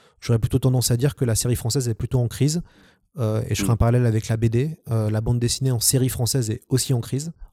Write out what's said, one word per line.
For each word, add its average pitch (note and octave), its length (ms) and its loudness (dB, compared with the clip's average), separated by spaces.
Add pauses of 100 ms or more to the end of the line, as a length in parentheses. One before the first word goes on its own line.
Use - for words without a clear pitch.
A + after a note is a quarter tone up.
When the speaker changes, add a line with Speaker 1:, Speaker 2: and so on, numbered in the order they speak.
(200)
Speaker 1:
j'aurais A#2 200 2
plutôt - 180 0
tendance B2+ 320 2
à A#2+ 60 4
dire C3+ 180 2
que - 100 -2
la A2+ 120 2
série A#2+ 180 0
française B2 340 -2
est A2+ 60 0
plutôt B2+ 240 -2
en A#2+ 80 2
crise. D3+ 360 0 (580)
Euh, A2 280 0
et - 60 0
je G2+ 80 -2
ferai G2 60 0
Speaker 2:
Mm. A#2 60 4
Speaker 1:
un - 20 0
parallèle A#2+ 300 4
avec A2 200 0
la A2+ 100 -2
B A2+ 100 0
D. B2+ 300 0 (140)
Euh, A2 180 0
la G#2+ 120 0
bande A#2+ 180 0
dessinée A#2+ 320 -2
en B2 80 0
série C3 300 0
française A#2+ 420 -2
est - 180 -6
aussi C3 260 0
en A#2+ 60 0
crise C#3+ 300 -6 (220)